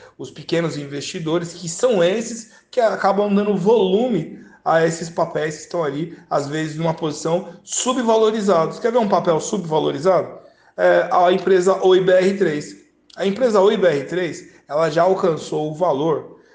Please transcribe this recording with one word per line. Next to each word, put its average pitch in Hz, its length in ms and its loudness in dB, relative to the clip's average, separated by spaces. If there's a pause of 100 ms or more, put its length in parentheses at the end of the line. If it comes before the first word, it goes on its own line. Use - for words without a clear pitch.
(160)
os 135 140 -12
pequenos 156 480 -4
investidores, 160 720 -6
que 180 160 -14
são 214 340 -2
esses 214 480 -4 (200)
que - 100 -4
acabam 202 540 0
dando 208 200 0
volume 196 880 0 (220)
a 165 220 2
esses 165 240 -4
papéis 160 460 -4
que - 60 -16
estão 170 220 -4
ali, 147 340 -6 (120)
às 143 180 -2
vezes, 156 280 -6
numa 160 180 -2
posição 165 560 -4 (120)
subvalorizada. 220 1120 2
Você - 80 -14
quer 233 120 -2
ver 247 60 4
um 220 100 2
papel 175 300 2
subvalorizado? 156 1000 -2 (380)
É, 175 340 2
a 180 220 4
empresa 190 520 2
Oi 185 160 6
B 185 120 2
R 185 260 4
três. 151 380 -2 (400)
A 180 100 -4
empresa 208 340 2
Oi 214 160 6
B 185 100 2
R 143 180 2
três, 165 440 -6 (180)
ela 160 220 0
já 160 140 2
alcançou 165 680 0
o 156 40 -8
valor 151 640 -2 (160)